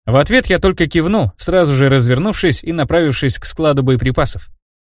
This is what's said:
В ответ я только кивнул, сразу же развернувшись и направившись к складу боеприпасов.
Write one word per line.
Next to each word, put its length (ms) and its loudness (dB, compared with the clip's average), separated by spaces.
В 120 2
ответ 300 2
я 120 0
только 280 0
кивнул, 500 0
сразу 380 0
же 140 2
развернувшись 760 0
и 80 -8
направившись 680 -2
к 60 -10
складу 380 0
боеприпасов. 680 0